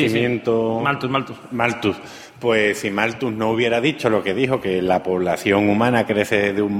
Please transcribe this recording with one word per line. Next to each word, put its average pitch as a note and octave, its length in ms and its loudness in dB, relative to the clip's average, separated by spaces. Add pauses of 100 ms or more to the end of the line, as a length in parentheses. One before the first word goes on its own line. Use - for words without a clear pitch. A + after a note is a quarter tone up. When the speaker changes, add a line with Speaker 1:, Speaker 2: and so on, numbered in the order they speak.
Speaker 1:
crecimiento. A2+ 840 0
Speaker 2:
Malthus, C#3 260 -2
Malthus. C3+ 280 -4 (140)
Speaker 1:
Malthus. A#2 440 0 (440)
Pues G#2+ 400 2
si A2 120 -4
Malthus A2+ 400 -2
no A2 200 -2
hubiera A#2 280 0
dicho B2+ 300 0
lo G#2+ 140 2
que G2 100 -2
dijo, B2+ 260 0
que F#2 220 0
la F#2 220 2
población F#2 680 2
humana A2+ 360 2
crece G2+ 480 0
de G2 80 0
un G2+ 180 0